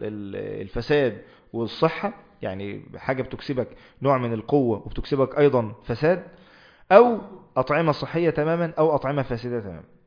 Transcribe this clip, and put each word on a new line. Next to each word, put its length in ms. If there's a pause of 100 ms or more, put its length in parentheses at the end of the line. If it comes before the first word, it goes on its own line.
ال-، 580
الفساد 600 (320)
والصحة، 600 (280)
يعني 400 (160)
حاجة 260
بتكسبك 440 (340)
نوع 160
من 160
القوة 520
وبتكسبك 540
أيضا 440
فساد، 400 (680)
أو 300 (360)
أطعمة 340
صحية 380
تماما 500
أو 160
أطعمة 260
فاسدة 380
تماما. 240 (240)